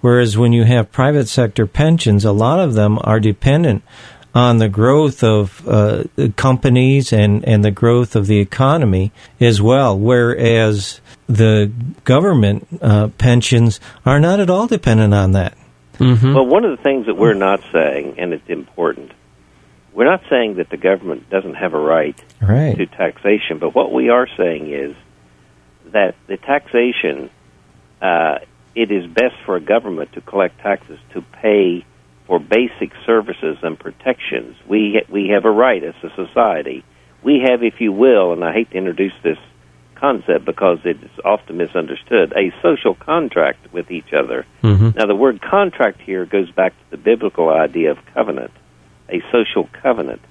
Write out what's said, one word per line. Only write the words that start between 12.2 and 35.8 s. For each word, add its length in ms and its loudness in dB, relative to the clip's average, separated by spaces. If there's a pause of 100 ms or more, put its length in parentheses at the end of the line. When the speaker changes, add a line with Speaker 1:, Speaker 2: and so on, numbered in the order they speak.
Speaker 1:
uh, 280 2 (100)
pensions 640 2 (260)
are 140 4
not 180 2
at 100 0
all 200 0
dependent 440 2
on 200 2
that. 220 0 (440)
Speaker 2:
Mm-hmm. 340 4
Speaker 3:
Well, 140 4
one 180 2
of 60 0
the 120 -8
things 240 0
that 100 -2
we're 180 4
not 260 0 (120)
saying, 460 -2
and 140 -6
it's 160 -12
important, 640 -6 (840)
we're 120 0
not 260 2
saying 240 -2
that 160 -6
the 60 -12
government 520 -4
doesn't 260 -6
have 200 -6
a 60 -2
right 360 0 (240)
Speaker 1:
Right. 360 0
Speaker 3:
to 100 -4
taxation, 720 -4
but 160 -4
what 180 0
we 180 0
are 260 2
saying 360 -4
is 220 -8 (960)
that 240 0 (140)
the 80 -8
taxation, 920 -4 (720)
uh, 380 0 (360)
it 160 -2
is 160 -4
best 280 -2 (100)
for 120 -4
a 40 -4
government 520 -4
to 80 -16
collect 400 -4
taxes 380 -6 (160)
to 60 -10
pay 640 -2 (420)
for 120 -2
basic 540 -4 (120)
services 580 -4
and 160 -8
protections. 800 -10 (100)
We, 420 -2
we 200 -4
have 160 0
a 60 2
right 320 2